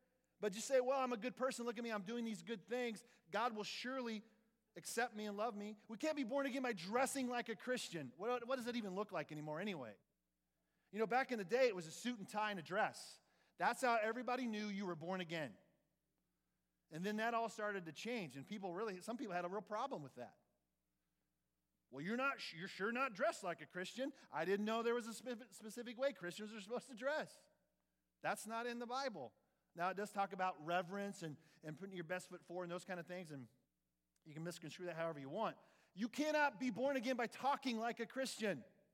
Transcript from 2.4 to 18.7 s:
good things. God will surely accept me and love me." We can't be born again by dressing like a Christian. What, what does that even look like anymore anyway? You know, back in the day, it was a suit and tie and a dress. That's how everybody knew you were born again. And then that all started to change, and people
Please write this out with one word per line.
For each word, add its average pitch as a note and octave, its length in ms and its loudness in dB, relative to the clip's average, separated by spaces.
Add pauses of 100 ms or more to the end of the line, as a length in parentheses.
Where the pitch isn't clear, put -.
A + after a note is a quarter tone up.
good F3+ 260 -4
things. A#3+ 340 0 (300)
God A3 240 4
will G#3 80 -2
surely A#3+ 580 -2 (540)
accept A3+ 400 0
me G#3+ 80 -4
and G#3 120 -2
love G#3 200 0
me." G#3 200 -6 (120)
We A3+ 80 -8
can't D4+ 200 2
be D4 60 2
born C4+ 240 2
again C4 160 0
by B3 120 2
dressing A#3+ 540 2
like A#3+ 200 0
a A3 80 -2
Christian. E3+ 640 -2
What, A#3 280 0
what C4 100 2
does A#3+ 100 0
that A#3+ 100 0
even G3+ 180 -2
look G#3 160 0
like D#3+ 220 -2
anymore D3+ 260 -2
anyway? D#3 380 -2 (960)
You G3 60 -6
know, A3 80 4
back B3+ 260 4
in A#3+ 60 0
the G3+ 60 0
day, A#3+ 220 6
it A3+ 80 4
was F3 120 -4
a D#3+ 40 -10
suit A#3 280 -2
and F#3+ 100 -8
tie G#3+ 220 0
and G3+ 100 -2
a - 20 -6
dress. F3 560 0 (400)
That's G#3+ 240 4
how A#3+ 180 6
everybody A#3+ 460 0
knew G#3+ 200 0
you G3+ 200 -2
were F3 80 0
born E3+ 260 -2
again. D#3+ 300 -2 (1400)
And D#3+ 120 -6
then G#3+ 120 0
that A3+ 180 2
all A3+ 140 4
started G#3 380 -2
to D#3+ 60 -8
change, G3 440 -4
and C#3 100 -8
people G3 260 -4